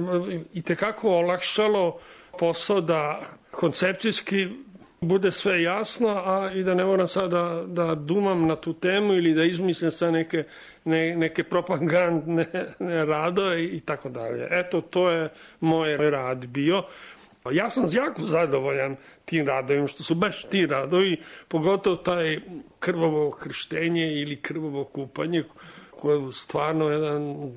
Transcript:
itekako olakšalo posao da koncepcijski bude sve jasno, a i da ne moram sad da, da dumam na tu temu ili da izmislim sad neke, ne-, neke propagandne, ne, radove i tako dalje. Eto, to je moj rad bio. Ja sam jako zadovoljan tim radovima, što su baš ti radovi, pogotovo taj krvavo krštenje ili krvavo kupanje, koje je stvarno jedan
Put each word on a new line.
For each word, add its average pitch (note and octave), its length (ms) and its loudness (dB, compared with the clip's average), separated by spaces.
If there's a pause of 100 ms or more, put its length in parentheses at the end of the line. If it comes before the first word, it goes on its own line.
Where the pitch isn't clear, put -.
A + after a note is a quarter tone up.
(540)
itekako G3+ 560 0
olakšalo F3+ 880 2 (400)
posao E3+ 420 2
da D#3 400 0 (300)
koncepcijski F#3 960 0 (520)
bude F3+ 320 2
sve F#3 300 2
jasno, G#3+ 460 0
a F#3+ 460 0
i F#3+ 80 -2
da F#3 120 2
ne F3+ 100 4
moram F#3+ 240 4
sad F#3 220 0
da, F3 360 0
da E3+ 280 0
dumam E3+ 520 2
na D#3+ 100 4
tu E3 180 -6
temu G3 400 2
ili E3+ 200 4
da D#3+ 100 4
izmislim F3 460 0
sad E3+ 220 0
neke, E3 320 0 (400)
ne-, E3 320 2
neke D#3+ 280 0
propagandne, E3+ 1040 2 (320)
ne, E3+ 260 0
radove E3+ 600 0
i E3+ 160 -6
tako C#3 280 -8
dalje. A#2+ 420 -6
Eto, F3 300 0
to F3+ 300 2
je E3 180 0 (320)
moj D#3 500 2
rad B2+ 360 -2
bio. D3 380 0 (680)
Ja G3 180 0
sam B3+ 220 0
jako B3 300 -2
zadovoljan C#3 760 0 (280)
tim D#3 220 0
radovima, C#3 400 2
što - 160 -8
su E3 120 0
baš F#3 300 -2
ti F#3+ 220 2
radovi, D3+ 560 0 (260)
pogotovo F#3 480 2
taj E3 440 -2 (380)
krvavo D#3+ 520 0
krštenje D#3+ 800 -2
ili D3 240 -4
krvavo D3+ 480 -6
kupanje, D3+ 600 -4 (560)
koje D3 260 2
je B2+ 60 -10
stvarno D#3 560 -2
jedan D3 680 -2